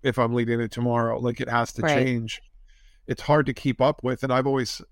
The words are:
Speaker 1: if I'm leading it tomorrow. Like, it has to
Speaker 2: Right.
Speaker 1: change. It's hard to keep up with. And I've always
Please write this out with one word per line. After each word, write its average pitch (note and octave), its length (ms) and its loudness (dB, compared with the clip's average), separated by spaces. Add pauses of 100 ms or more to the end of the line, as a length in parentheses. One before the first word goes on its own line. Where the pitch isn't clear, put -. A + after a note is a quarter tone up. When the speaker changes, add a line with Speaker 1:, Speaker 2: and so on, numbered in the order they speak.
Speaker 1:
if C3 160 0
I'm A#2 160 2
leading A#2 260 0
it A2+ 100 -4
tomorrow. A#2 480 0
Like, A#2+ 220 -2
it B2 80 -6
has A#2 260 0
to A2+ 80 -6
Speaker 2:
Right. D#3 120 2
Speaker 1:
change. B2+ 460 -2 (680)
It's - 160 -6
hard D3 240 4
to C3+ 80 -2
keep - 260 -2
up C#3 220 2
with. B2+ 200 -2
And C3+ 100 0
I've C3 140 2
always C3+ 460 -2